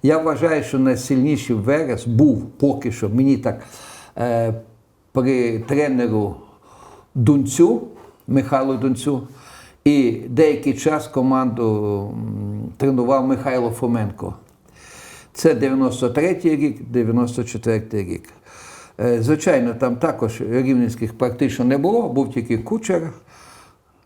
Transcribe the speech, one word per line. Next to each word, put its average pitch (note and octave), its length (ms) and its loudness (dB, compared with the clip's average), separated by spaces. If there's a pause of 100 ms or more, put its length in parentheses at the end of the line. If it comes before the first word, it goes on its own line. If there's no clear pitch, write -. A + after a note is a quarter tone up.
Я D#3 140 4
вважаю, D#3 460 0
що C#3 160 -2
найсильніший C3 760 2
Верес B2+ 520 0
був A#2+ 380 4 (140)
поки C3 320 0
що, A2 180 -4
мені C3 280 2
так, A2+ 240 -6 (560)
е, A#2 360 0 (580)
при B2 480 0
тренеру A#2+ 760 0 (800)
Дунцю, D3 680 4 (460)
Михайлу C3+ 460 0
Дунцю, C3 540 -2 (560)
і C#3 280 4
деякий C3+ 600 2
час D3+ 340 0
команду, A#2 920 0 (140)
м, G#2 640 -6
тренував C3 500 2
Михайло B2+ 420 0
Фоменко. G#2+ 640 -4 (1000)
Це D#3+ 200 -4
дев'яносто C3 560 -2
третій E3 460 -2
рік, C#3+ 340 -4
дев'яносто A#2+ 540 -2
четвертий A2 600 -6
рік. F2+ 260 -10 (680)
Е, A#2 240 0
звичайно, C3+ 500 2
там A#2+ 220 0
також - 460 -2
рівненських A#2+ 760 0
практично B2 480 0
не C3 120 4
було, F#3+ 320 2
був B2 240 0
тільки A#2 240 -2
Кучер E3+ 560 -2 (920)